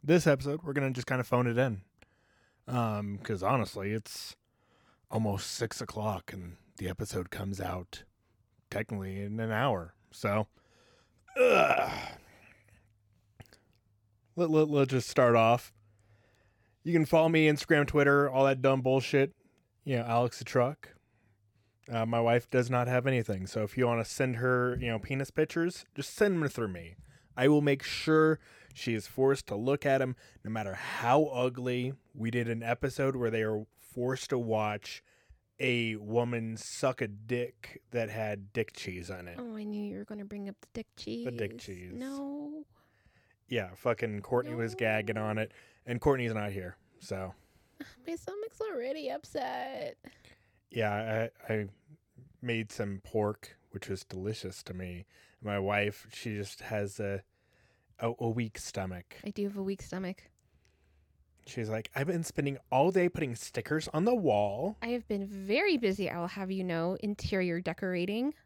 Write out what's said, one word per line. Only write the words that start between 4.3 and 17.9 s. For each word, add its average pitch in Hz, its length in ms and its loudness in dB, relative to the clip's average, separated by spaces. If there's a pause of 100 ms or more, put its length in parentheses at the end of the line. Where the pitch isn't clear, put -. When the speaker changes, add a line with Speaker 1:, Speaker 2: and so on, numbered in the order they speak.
Speaker 1:
almost 104 420 -2
six - 280 -4
o'clock 107 540 -4
and 87 240 -12 (220)
the 92 100 -4
episode 92 400 -6
comes 98 320 -6
out 92 420 -8 (680)
technically 98 520 -6
in 104 180 -6
an 113 140 -2
hour. 107 420 0 (160)
So, 104 380 -2 (920)
ugh. - 760 4 (2250)
Let, 170 140 2
let, 156 180 6
let's 139 240 4
just 127 160 2
start 120 300 6
off. 113 340 6 (1120)
You 165 80 -2
can 165 140 6
follow 160 240 8
me, 160 180 6
Instagram, 147 400 4
Twitter, 143 420 6